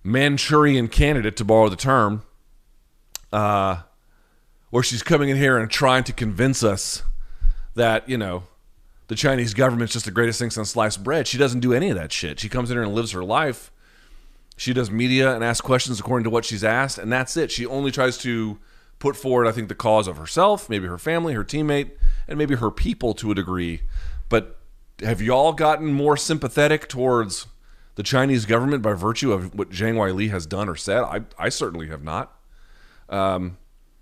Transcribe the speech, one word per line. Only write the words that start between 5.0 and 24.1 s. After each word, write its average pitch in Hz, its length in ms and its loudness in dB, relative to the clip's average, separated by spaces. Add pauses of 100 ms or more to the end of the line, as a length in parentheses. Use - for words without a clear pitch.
coming 143 280 2
in 135 80 0
here 135 200 4
and 110 140 -2
trying 131 320 2
to - 100 -6
convince 117 500 0
us - 400 0 (680)
that, 113 340 2
you 127 100 -2
know, 90 260 -4 (640)
the 110 80 -4
Chinese 120 380 0
government's 117 400 2
just 113 120 -6
the 107 60 -8
greatest 117 280 0
thing 117 120 -4
since 107 200 -6
sliced 107 320 -2
bread. 131 220 0
She 127 120 -4
doesn't 127 240 2
do 123 120 2
any 180 160 2
of 113 60 -2
that 78 160 -8
shit. 76 280 -6
She 107 100 -8
comes 123 200 -4
in 123 60 -4
here 120 80 -2
and 101 100 -4
lives 110 200 -2
her 90 100 -6
life. 127 480 -2 (840)
She 123 160 -4
does 120 160 0
media 127 460 2
and 113 80 -4
asks 117 180 0
questions 127 380 0
according 123 240 -2
to 113 60 -2
what 113 160 0
she's 104 180 -6
asked, 123 340 0
and 107 140 -6
that's 127 240 -2
it. 160 160 -2
She 120 140 -6
only 135 260 -4
tries 127 280 0
to 110 380 -4 (420)
put 139 180 -2
forward, 123 300 2
I 110 40 2
think, 110 160 -6
the 98 80 -8
cause 107 320 2
of 82 100 -8
herself, 185 520 0
maybe 98 180 -2
her 87 100 -8
family, 165 360 -2
her 107 100 -2
teammate, 147 480 -2 (360)
and 147 100 -6
maybe 143 180 2
her 117 160 0
people 127 440 -2
to 107 160 -4
a 98 40 2
degree. 87 460 -4 (480)